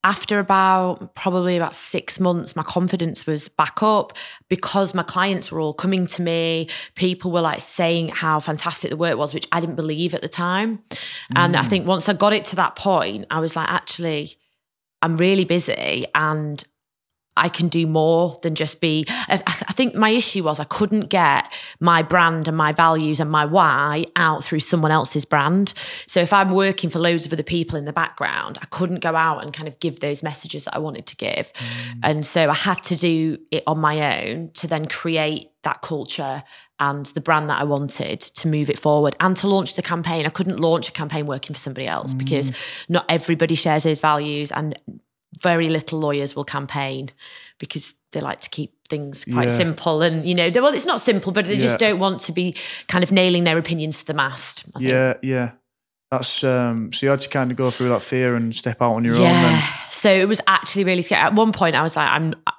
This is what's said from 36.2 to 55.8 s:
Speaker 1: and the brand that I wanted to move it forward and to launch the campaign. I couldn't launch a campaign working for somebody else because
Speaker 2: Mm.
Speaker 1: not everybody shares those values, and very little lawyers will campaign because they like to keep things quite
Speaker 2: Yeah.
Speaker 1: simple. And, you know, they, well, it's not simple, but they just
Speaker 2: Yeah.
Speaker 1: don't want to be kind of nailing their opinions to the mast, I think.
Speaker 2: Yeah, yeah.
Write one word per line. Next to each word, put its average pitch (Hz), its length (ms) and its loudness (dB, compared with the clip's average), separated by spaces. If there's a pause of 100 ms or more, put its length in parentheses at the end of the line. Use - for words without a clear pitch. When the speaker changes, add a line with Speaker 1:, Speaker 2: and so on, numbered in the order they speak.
Speaker 1:
and 143 260 -2
the - 140 -6
brand 156 280 2
that 139 120 0
I - 20 0
wanted 143 560 -2
to - 300 -4
move 151 200 0
it - 80 0
forward 147 440 4
and 185 160 2
to 196 100 0
launch 196 280 2
the 180 80 -6
campaign. 165 420 -2
I 156 40 2
couldn't 180 300 -2
launch 165 300 2
a - 20 -14
campaign 147 360 -6
working 139 260 -8
for - 60 -8
somebody 127 280 -8
else 131 260 -4
because 135 380 0
Speaker 2:
Mm. 123 40 -8 (340)
Speaker 1:
not 170 180 2
everybody 165 480 2
shares 151 280 2
those 156 180 2
values, 147 500 0
and 151 260 -6 (600)
very 165 300 2
little 160 300 -2
lawyers 143 360 -2
will 143 80 -6
campaign 139 640 -6 (480)
because - 360 -10 (180)
they 151 80 -4
like 139 220 -6
to - 80 -10
keep - 240 -10 (160)
things 143 360 -6
quite 123 240 0
Speaker 2:
Yeah. 120 80 2
Speaker 1:
simple. 160 440 0
And, 160 260 2
you 180 80 2
know, 175 140 4
they, 208 100 4
well, 285 140 4
it's 269 120 -2
not 339 140 0
simple, 202 320 0
but 196 140 0
they 196 120 -2
just - 220 2
Speaker 2:
Yeah. 220 100 4
Speaker 1:
don't 185 100 0
want 190 220 0
to - 100 -6
be 180 220 -2 (340)
kind 180 160 2
of 175 80 0
nailing 185 340 6
their 165 120 4
opinions 160 440 -2
to - 60 -12
the 156 60 -4
mast, 135 520 -4 (100)
I - 40 -10
think. 131 120 0
Speaker 2:
Yeah, 127 220 4 (100)
yeah. 127 280 -2 (600)